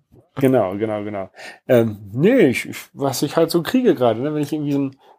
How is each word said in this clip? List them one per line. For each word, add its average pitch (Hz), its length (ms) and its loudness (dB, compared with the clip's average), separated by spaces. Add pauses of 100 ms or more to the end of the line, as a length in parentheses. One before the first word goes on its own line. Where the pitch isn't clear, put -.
(360)
Genau, 117 420 2
genau, 107 260 -4
genau. 101 240 -8 (400)
Ähm, 117 300 2 (140)
nee, 185 340 4
ich, 120 200 0
ich, 113 100 -12 (180)
was 131 280 -4
ich 147 140 -4
halt 165 140 2
so 175 120 0
kriege 247 320 2
gerade, 120 280 0
ne, 147 100 -4
wenn 151 100 -2
ich 147 100 -4
irgendwie 147 200 -4
so 139 60 0
ein, 135 180 -4 (220)